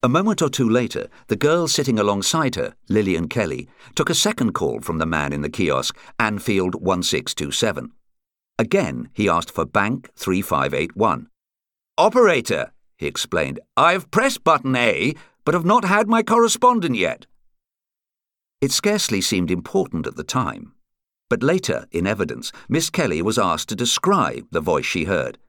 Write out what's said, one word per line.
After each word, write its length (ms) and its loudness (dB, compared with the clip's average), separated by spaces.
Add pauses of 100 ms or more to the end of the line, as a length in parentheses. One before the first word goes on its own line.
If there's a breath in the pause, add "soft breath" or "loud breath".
A 60 4
moment 320 2
or 80 2
two 200 0
later, 380 0 (200 soft breath)
the 80 0
girl 320 2
sitting 300 0
alongside 580 0
her, 200 -6 (140)
Lillian 380 2
Kelly, 400 -4 (280 loud breath)
took 140 0
a 60 0
second 380 0
call 280 -2
from 180 -6
the 60 0
man 280 -2
in 80 -4
the 80 -4
kiosk, 480 -2 (220 loud breath)
Anfield 560 0
one 260 -2
six 320 -2
two 180 -6
seven. 400 -4 (680)
Again, 540 0
he 140 0
asked 240 0
for 140 -2
Bank 500 -2
three 260 -2
five 320 -2
eight 220 -2
one. 320 0 (720)
Operator, 760 2 (260)
he 100 -6
explained, 520 -2 (160)
I've 360 2
pressed 320 0
button 320 2
A, 400 2 (280 loud breath)
but 100 0
have 120 2
not 200 4
had 220 2
my 140 4
correspondent 720 4
yet. 300 -2 (1400)
It 100 0
scarcely 500 0
seemed 280 0
important 580 -2
at 80 -8
the 80 -10
time, 500 -6 (560)
but 120 2
later, 500 0
in 140 -2
evidence, 460 -4 (180 loud breath)
Miss 200 0
Kelly 320 0
was 180 0
asked 300 0
to 60 -6
describe 760 0
the 100 0
voice 240 0
she 200 -2
heard. 440 -2